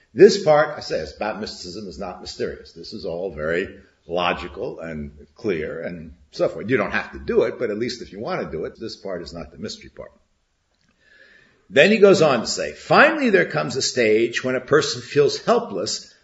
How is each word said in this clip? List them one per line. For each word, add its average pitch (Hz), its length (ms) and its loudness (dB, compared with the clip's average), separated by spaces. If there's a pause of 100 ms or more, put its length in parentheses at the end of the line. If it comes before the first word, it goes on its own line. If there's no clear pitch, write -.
(160)
This 127 280 8
part, 151 340 4
I - 40 -12
say, 127 180 -6
it's 78 160 -10
about 104 240 -6
mysticism, 98 480 -12
is 85 120 -14
not 92 220 -12
mysterious. - 520 -10
This 85 200 -16
is 95 120 -12
all 90 280 -6
very 82 460 -4 (280)
logical 90 720 -4
and 78 320 -10 (240)
clear 80 460 -6
and 82 320 -12 (180)
so - 180 -2
forth. 87 200 -8
You 127 80 2
don't 98 140 -2
have 107 220 -6
to - 60 -16
do 220 240 2
it, - 160 -4
but 117 100 -2
at 104 80 -4
least 113 240 -6
if - 100 -16
you 95 80 -14
want 151 220 -6
to 82 100 -8
do 82 140 -6
it, - 140 -14
this 110 160 -10
part 92 260 -8
is 80 100 -14
not 82 200 -14
the - 60 -20
mystery - 320 -12
part. - 220 -18 (1600)
Then 143 180 8
he 220 80 4
goes 190 240 8
on 135 200 4
to 92 60 -8
say, 76 260 -6
"Finally, 262 580 4
there 180 180 2
comes 147 280 -4
a 101 40 -2
stage 113 640 2
when 127 120 -2
a 123 60 -2
person 143 400 2
feels - 420 0
helpless, 180 680 -2 (100)